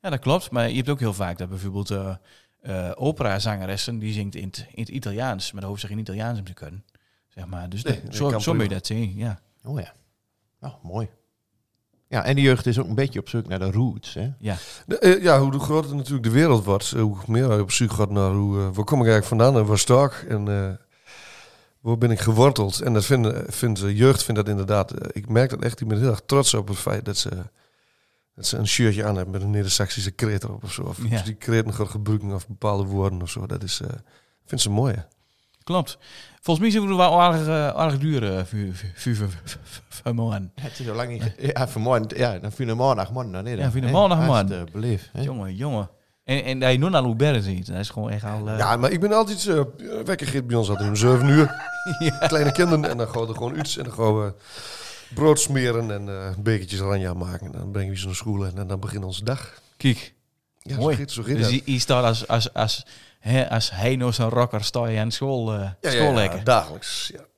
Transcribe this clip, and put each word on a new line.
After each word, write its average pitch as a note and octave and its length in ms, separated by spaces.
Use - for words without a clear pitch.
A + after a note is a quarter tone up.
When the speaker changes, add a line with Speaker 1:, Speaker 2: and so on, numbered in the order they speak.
Speaker 1:
Ja, F#3+ 80
dat C#3 100
klopt. D#3+ 300
Maar A#2 200
je A#2 60
hebt B2+ 120
ook C#3+ 120
heel A2 140
vaak F2+ 240
dat F2+ 100
bijvoorbeeld, F#2+ 420
eh, F#2+ 240
eh, F2+ 340
operazangeressen, G#2 1040
die G#2+ 140
zingt G2+ 220
in - 120
het, - 260
in - 100
het A2 60
Italiaans, A2 640
maar G2+ 80
dan F#2+ 100
hoeft G2+ 120
ze G2 60
geen G#2 100
Italiaans A2 400
om G2 60
te F2+ 100
kunnen. F2 300
Zeg F2+ 180
maar. F2+ 220
Dus G2 140
Speaker 2:
Nee, C#3 120
Speaker 1:
dat, - 100
Speaker 2:
dat G2+ 100
Speaker 1:
zo, C#3+ 140
Speaker 2:
kan A2+ 120
Speaker 1:
zo G#2 140
moet - 80
je G#2 60
Speaker 2:
prima. F#2+ 120
Speaker 1:
dat - 60
zien, G#2+ 300
ja. A2 240
Speaker 3:
Oh C3 160
ja. - 120
Nou, - 220
mooi. G#2+ 260
Ja, A2 160
en C3+ 100
de C#3 60
jeugd C3 260
is A#2+ 120
ook C3+ 100
een A2 60
beetje C3+ 260
op - 80
zoek A2+ 200
naar F#2+ 100
de F#2+ 120
roots, A2 440
hè? G#2 240
Speaker 1:
Ja. G#2 180
Speaker 2:
De, A3 120
eh, F#3+ 240
ja, D3+ 180
hoe C3+ 200
groter D3 340
natuurlijk C3+ 300
de A2+ 60
wereld B2+ 340
wordt, G2+ 280
eh, B2+ 80
hoe G#2 160
meer A#2 280
je G#2 80
op F#2+ 80
zoek A#2 220
gaat G#2 180
naar G2 220
hoe, G2+ 260
eh, G2+ 40
waar G2 220
kom C#3 160
ik A#2 80
eigenlijk G#2+ 180
vandaan B2 300
en G#2+ 100
waar G#2 120
sta B2+ 260
ik? C3+ 80
En, G#2 200
eh, G2 220
waar A2+ 180
ben A#2+ 120
ik A2 100
geworteld? A2+ 600
En B2 120
dat G#2 120
vinden, A#2+ 480
vindt A2 280
de G2+ 140
jeugd B2+ 280
vindt G#2+ 180
dat G#2 100
inderdaad, G2 420
eh, - 200
ik G#2 160
merk A#2+ 220
dat - 120
echt, A#2 160
die A2+ 80
ben G#2+ 120
heel B2 120
erg G#2+ 160
trots C#3 280
op G#2 140
het G2 100
feit G#2 260
dat G2+ 120
ze, - 140
dat G2+ 120
ze - 100
een G#2 120
shirtje G#2+ 360
aan G#2 120
hebben F#2 160
met G2 100
een G2+ 80
Neder-Saxische G2 600
kreet G#2 340
erop G#2+ 200
of G2+ 80
zo. F#2+ 100
Of F#2 160
Speaker 1:
Ja. A2 140
Speaker 2:
die G#2+ 120
kreten A2 400
gaan G#2+ 140
gebruiken G#2 460
of F#2 140
bepaalde G2+ 360
woorden F#2+ 380
of F2 80
zo. - 160
Dat - 160
is, - 180
eh, - 80
vindt - 200
ze G#2 60
mooi, A#2+ 240
hè? G2 80
Speaker 1:
Klopt. E3+ 340
Volgens E3+ 260
mij A3 40
zijn G3+ 100
we F#3+ 60
wel F3 240
aardig, E3 260
eh, D#3 220
aardig D3 300
duur, C#3+ 240
eh, F#2 80
voor, G#2 140
voor, G2 440
voor, G2+ 140
voor, - 340
voor, - 240
voor - 260
morgen. G#2+ 400
Speaker 3:
Ja, C3 80
het - 180
is B2 80
al G#2+ 60
lang B2 160
niet A#2 120
ge-, A2+ 320
ja, B2+ 140
vanmorgen, A2 380
ja, A#2+ 220
dan G#2+ 140
voor B2+ 140
de A2+ 80
maandag, A2+ 380
morgen, A#2+ 200
dan, F#2+ 120
nee, A#2+ 120
Speaker 1:
Ja, G2 60
Speaker 3:
dan, C3+ 100
Speaker 1:
voor C3 80
de B2 60
Speaker 3:
hè? B2+ 60
Speaker 1:
maandag, F3+ 260
morgen. D#3+ 160
Speaker 3:
Hartstikke F#2+ 380
beleefd, G#2+ 400
hè? - 100
Speaker 1:
Jongen, A2 340
jongen. A2+ 340
En, C3+ 200
en C3 160
dat B2+ 120
je B2+ 60
nu D#3+ 100
naar D#3+ 140
Loubert B2 420
ziet, F#2 220
dat F#2+ 100
is G#2 140
gewoon G#2+ 200
echt G#2 140
al, G#2+ 240
eh, A2 100
Speaker 2:
Ja, G#2 180
maar B2 140
ik E3+ 100
ben G#3 120
altijd, G#3 340
eh, D#3+ 140
wekker F3 220
gaat C3+ 200
bij A#2+ 100
ons G#2+ 120
altijd G#2 200
om G#2 80
zeven B2 320
uur. D3 260
Speaker 1:
<laughs> - 200
Ja. D#3+ 280
Speaker 2:
Kleine D3 260
kinderen, E3 380
en B2 60
dan A2+ 120
gaan A#2 140
we A2+ 60
er A2 60
gewoon B2+ 220
uit D3 200
en - 80
dan A#2+ 80
gaan A2 260
we G#2 160
brood D3 260
smeren A#2+ 500
en, G2+ 180
eh, F#2+ 300
bekertjes G2 420
oranje F#2+ 340
maken. F2+ 320
En - 60
dan F2 180
brengen G2 220
we F#2+ 60
ze F#2+ 80
naar F#2 80
school G2 320
en, F2+ 120
en G2 80
dan F#2 140
begint F#2+ 240
onze F#2+ 200
dag. - 360
Speaker 1:
Kijk. - 380
Speaker 2:
Ja, C#3 140
Speaker 1:
Mooi. D3 180
Speaker 2:
zo G2+ 60
gaat, C#3 100
zo A#2+ 120
gaat A#2 100
Speaker 1:
Dus C#3 100
Speaker 2:
dat. A2+ 80
Speaker 1:
hij, C3+ 140
hij C3 140
staat B2+ 260
als, A2+ 240
als, A2+ 260
als, - 320
hè, B2+ 300
als A2+ 200
hij A#2+ 260
nou B2 160
zo'n A2+ 160
rocker A#2 360
sta A#2+ 220
je A2 140
aan A2+ 100
school, A#2+ 420
eh, G#2 60
Speaker 2:
Ja, G2 220
ja, D#3+ 100
Speaker 1:
school B2 180
Speaker 2:
ja, C#3 60
Speaker 1:
lekker. G2+ 300
Speaker 2:
dagelijks, G#2 720
ja. - 60